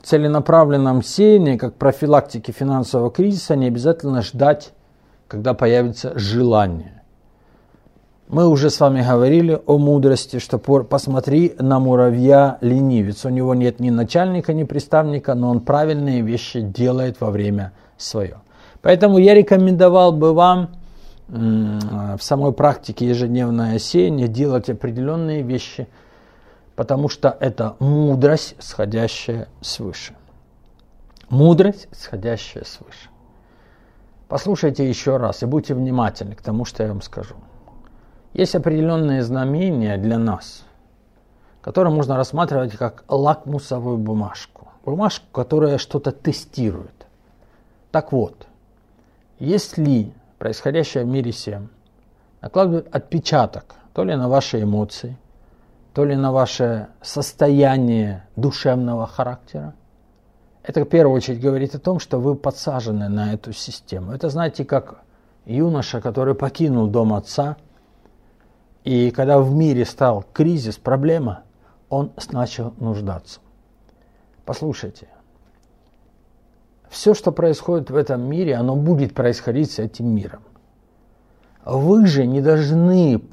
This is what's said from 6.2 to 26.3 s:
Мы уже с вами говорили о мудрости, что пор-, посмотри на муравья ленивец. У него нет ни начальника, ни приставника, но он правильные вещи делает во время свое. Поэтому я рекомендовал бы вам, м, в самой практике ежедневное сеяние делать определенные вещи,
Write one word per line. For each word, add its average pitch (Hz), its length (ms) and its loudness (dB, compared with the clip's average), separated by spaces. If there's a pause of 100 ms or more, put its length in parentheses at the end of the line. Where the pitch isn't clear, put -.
Мы 165 200 2
уже 147 220 4
с - 100 -2
вами 135 220 4
говорили 143 640 4
о 147 140 4
мудрости, 139 580 2
что 117 220 -4
пор-, 135 240 4
посмотри 139 760 0
на 135 220 2
муравья 127 840 4
ленивец. 120 640 0
У 135 40 -4
него 127 260 0
нет 123 240 0
ни 123 100 0
начальника, 165 640 0
ни 156 120 -2
приставника, 147 680 -2
но 123 160 0
он 120 120 0
правильные 143 600 0
вещи 117 400 -4
делает 123 580 -2
во 110 120 -4
время 101 400 -2 (260)
свое. - 380 -8 (460)
Поэтому 190 360 6
я 190 160 8
рекомендовал 185 800 6
бы 160 220 4
вам, 180 360 4 (580)
м, 104 880 -2
в - 60 -12
самой 139 300 0
практике 135 540 -2
ежедневное 120 720 0
сеяние 160 480 0
делать 127 420 -2
определенные 143 720 -4
вещи, 123 460 -8 (880)